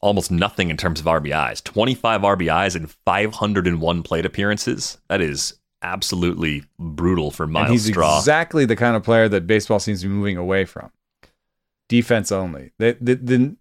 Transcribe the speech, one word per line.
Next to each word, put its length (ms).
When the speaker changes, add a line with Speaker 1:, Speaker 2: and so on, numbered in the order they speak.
Speaker 1:
almost 300
nothing 400
in 60
terms 220
of 80
R 120
B 120
Is. 300
Twenty-five 640
R 100
B 140
Is 260
in 120
five 480
hundred 320
and 120
one 220
plate 240
appearances. 720
That 120
is 320
absolutely 800
brutal 520
for 120
Speaker 2:
And 100
Speaker 1:
Myles 160
Speaker 2:
he's 160
Speaker 1:
Straw. 320
Speaker 2:
exactly 480
the 100
kind 220
of 60
player 260
that 180
baseball 320
seems 220
to 60
be 60
moving 240
away 280
from. 260
Defense 460
only. 460
The, 200
the, 160
the 460